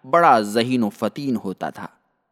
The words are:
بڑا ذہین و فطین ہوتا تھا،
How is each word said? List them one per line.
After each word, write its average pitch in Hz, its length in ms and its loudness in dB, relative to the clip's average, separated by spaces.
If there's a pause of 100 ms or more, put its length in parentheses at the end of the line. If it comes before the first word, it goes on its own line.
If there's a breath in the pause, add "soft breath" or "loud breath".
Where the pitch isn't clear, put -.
بڑا 143 340 4
ذہین 117 440 0
و 104 60 0
فطین 117 540 -6
ہوتا 90 260 -8
تھا، 82 180 -14 (440)